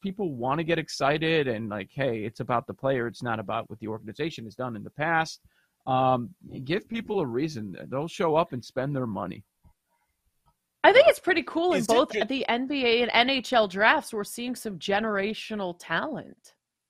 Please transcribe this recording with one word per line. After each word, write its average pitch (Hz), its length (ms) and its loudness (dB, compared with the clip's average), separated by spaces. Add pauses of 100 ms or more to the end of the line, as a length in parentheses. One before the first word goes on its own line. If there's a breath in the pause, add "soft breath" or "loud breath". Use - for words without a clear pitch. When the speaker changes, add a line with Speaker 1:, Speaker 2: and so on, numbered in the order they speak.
Speaker 1:
people 190 320 -6
wanna 135 280 -2
get 165 140 0
excited 156 720 0
and, 113 200 -2
like, 101 240 -6
hey, 127 340 -2
it's 113 160 -8
about 117 260 -2
the 98 80 -10
player. 135 320 0
It's 110 160 -10
not 117 160 -2
about 107 320 -6
what 110 80 -14
the 107 80 -8
organization 110 580 -8
has 101 80 -14
done 123 220 -6
in 104 80 -10
the 104 80 -14
past. 165 500 -2 (460)
Um, 131 420 2 (340)
give 165 240 -4
people 220 340 -2
a 151 40 0
reason. 120 500 -4 (140)
They'll 143 180 -4
show 165 280 0
up 165 180 2
and 120 100 -8
spend 139 320 -4
their 127 120 -2
money. 101 360 -6 (1400)
Speaker 2:
I 349 100 10
think 571 140 10
it's 571 100 8
pretty 339 260 0
cool 339 300 0
in 277 60 2
Speaker 3:
Is 220 60 -2
it - 20 0
Speaker 2:
both 240 240 4
Speaker 3:
ju- 214 140 -2
Speaker 2:
the - 220 -2
N 240 200 0
B 269 180 0
A 233 160 4
and 233 120 0
N 240 180 4
H 262 220 -2
L 220 140 6
drafts. 220 460 2
We're 208 120 -4
seeing 240 280 -8
some 208 240 -10
generational 202 1000 -2
talent. 190 720 -6 (360)